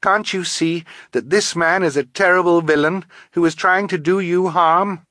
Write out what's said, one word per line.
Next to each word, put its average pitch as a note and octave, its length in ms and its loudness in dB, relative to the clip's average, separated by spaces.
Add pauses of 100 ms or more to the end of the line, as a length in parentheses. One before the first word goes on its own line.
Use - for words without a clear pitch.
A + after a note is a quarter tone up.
Can't G3+ 320 0
you F#3 120 -4
see E3 400 -4 (260)
that B2+ 200 -6
this G#3 240 0
man E3+ 280 0
is D3+ 140 0
a C#3+ 80 -2
terrible F3 580 2
villain D#3 420 0 (280)
who E3+ 120 0
is D#3+ 100 2
trying F#3+ 340 0
to F#3 100 -4
do F3 220 0
you F3+ 280 -2
harm? E3+ 640 0